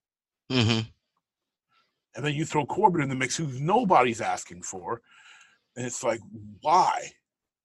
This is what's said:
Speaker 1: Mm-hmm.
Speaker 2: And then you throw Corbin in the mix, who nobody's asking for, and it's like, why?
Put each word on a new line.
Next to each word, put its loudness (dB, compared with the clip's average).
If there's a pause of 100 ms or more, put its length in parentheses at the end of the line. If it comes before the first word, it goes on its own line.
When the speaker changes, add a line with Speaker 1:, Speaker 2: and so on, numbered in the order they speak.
(520)
Speaker 1:
Mm-hmm. 2 (1300)
Speaker 2:
And -6
then -2
you -4
throw -2
Corbin 2
in -2
the -4
mix, -2
who -4 (120)
nobody's 4
asking -6
for, -10 (760)
and -8
it's -10
like, -2 (420)
why? 2 (540)